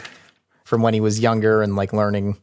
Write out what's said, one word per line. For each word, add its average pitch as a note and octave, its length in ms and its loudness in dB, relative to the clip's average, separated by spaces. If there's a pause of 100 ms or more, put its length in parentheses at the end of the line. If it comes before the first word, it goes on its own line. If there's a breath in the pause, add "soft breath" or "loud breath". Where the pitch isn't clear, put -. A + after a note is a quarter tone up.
(640 loud breath)
from A2+ 200 -2
when A2+ 100 2
he A2 80 0
was G#2+ 180 0
younger A2 440 2
and, G2+ 120 -2
like, G2 160 -2
learning. G2+ 520 -2